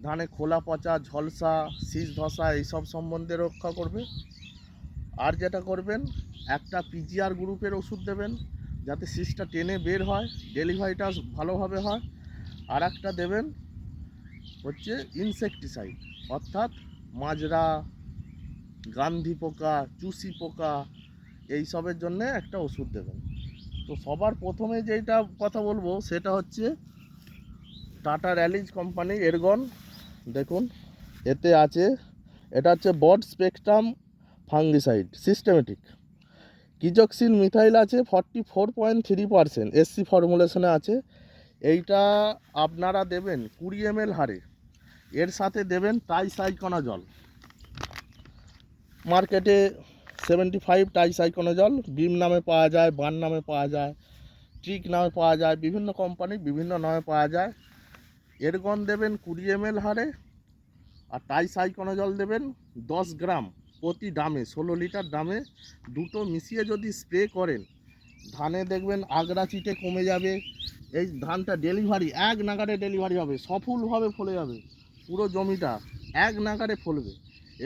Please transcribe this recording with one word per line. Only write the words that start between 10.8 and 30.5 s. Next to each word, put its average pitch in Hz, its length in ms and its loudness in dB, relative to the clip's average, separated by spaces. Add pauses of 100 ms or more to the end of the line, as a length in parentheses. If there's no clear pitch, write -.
ভালোভাবে 185 480 -4
হয়। 208 160 -4 (720)
আর 139 160 0
একটা 196 200 -10 (100)
দেবেন 196 260 -2 (1160)
হচ্ছে 147 300 -10 (280)
ইনসেকটিসাইড, 190 760 -6 (380)
অর্থাৎ - 360 -4 (500)
মাজরা, 156 440 -2 (1300)
গান্ধি 165 440 -2
পোকা, 156 340 -2 (240)
চুসি 185 300 -10 (100)
পোকা 156 340 -4 (840)
এইসবের 165 480 -6
জন্যে 180 220 -4 (140)
একটা - 180 -10 (100)
ওষুধ - 200 -8 (100)
দেবেন। - 200 -10 (680)
তো 151 80 -10 (120)
সবার 170 280 0 (100)
প্রথমে 220 340 -4 (120)
যেটা 220 280 0 (240)
কথা 208 260 -2
বলবো 208 240 -2 (180)
সেটা 175 280 -4
হচ্ছে 202 280 -6 (1400)
টাটা 156 300 0
র্যালিজ 175 340 0 (100)
কোম্পানির 180 500 -2
এরগন। 170 320 4 (760)
দেখুন 165 280 0 (680)